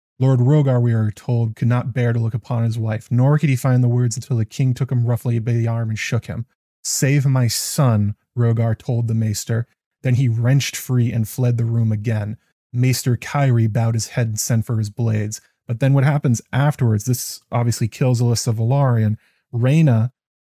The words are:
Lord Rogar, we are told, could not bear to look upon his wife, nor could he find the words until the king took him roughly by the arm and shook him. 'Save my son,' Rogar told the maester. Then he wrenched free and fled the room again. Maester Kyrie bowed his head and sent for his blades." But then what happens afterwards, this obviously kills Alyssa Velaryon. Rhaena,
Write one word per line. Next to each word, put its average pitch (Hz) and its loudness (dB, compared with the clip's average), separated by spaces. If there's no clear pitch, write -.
Lord 131 4
Rogar, 135 4
we 120 2
are 110 0
told, 117 -2
could 123 -2
not 120 0
bear 120 0
to 117 0
look 113 -2
upon 117 -4
his 113 -2
wife, 110 -6
nor 131 4
could 156 2
he 131 2
find 127 2
the 123 2
words 123 0
until 123 -4
the 110 0
king 131 -2
took 127 -4
him 120 0
roughly 120 0
by 117 -2
the 117 0
arm 117 -4
and 110 -4
shook - -4
him. 113 -8
'Save 139 0
my 131 2
son,' 107 0
Rogar 117 0
told 117 -4
the 113 -2
maester. 110 -2
Then 131 0
he 127 2
wrenched 120 0
free 123 0
and 113 -2
fled 123 -2
the 120 0
room 113 0
again. 107 -4
Maester 123 0
Kyrie 127 0
bowed 113 0
his 110 -4
head 117 -2
and 107 -6
sent 110 0
for 113 -4
his 107 -4
blades." 107 -4
But 113 -6
then 135 2
what 139 4
happens 139 0
afterwards, 120 0
this - -6
obviously 120 -2
kills 127 0
Alyssa 120 0
Velaryon. 113 2
Rhaena, 127 2